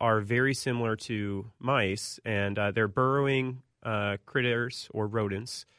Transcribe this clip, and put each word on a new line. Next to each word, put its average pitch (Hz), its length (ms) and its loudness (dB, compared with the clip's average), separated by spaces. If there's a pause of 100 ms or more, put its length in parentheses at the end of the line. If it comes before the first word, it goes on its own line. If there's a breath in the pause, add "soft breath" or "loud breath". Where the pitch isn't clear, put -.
are 110 200 4
very 123 320 2
similar 120 440 0
to 104 640 -4
mice, 110 680 0
and, 101 340 0
uh, 101 120 2
they're 107 160 2
burrowing, 131 760 2 (220)
uh, 101 420 -2
critters 120 680 -2
or 107 160 -2
rodents. 104 580 -4 (140)